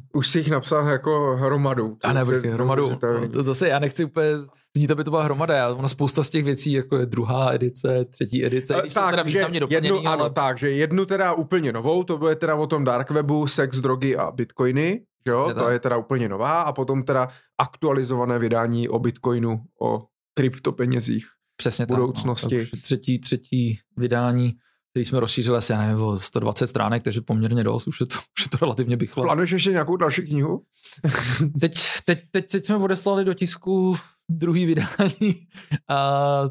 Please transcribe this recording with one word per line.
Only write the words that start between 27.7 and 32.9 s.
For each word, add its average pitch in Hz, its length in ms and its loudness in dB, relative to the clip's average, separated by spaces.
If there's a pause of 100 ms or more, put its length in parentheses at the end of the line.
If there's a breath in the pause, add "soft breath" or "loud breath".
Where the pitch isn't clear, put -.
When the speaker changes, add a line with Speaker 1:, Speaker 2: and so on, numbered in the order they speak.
Speaker 2:
už - 120 -8
je 127 60 0
to, - 100 -2
už - 300 -6
je - 40 -8
to - 120 -4
relativně 120 360 0
bychle. 123 260 -2
Speaker 1:
Plánuješ 170 280 2
ještě 190 200 0
nějakou 175 260 0
další 175 240 2
knihu? 151 400 -2 (500 loud breath)
Speaker 2:
<laughs> 127 480 0
Teď, 165 140 2 (320)
teď, 170 260 0
teď, 185 200 -2
teď 196 140 -2
jsme 208 120 0
odeslali 190 480 0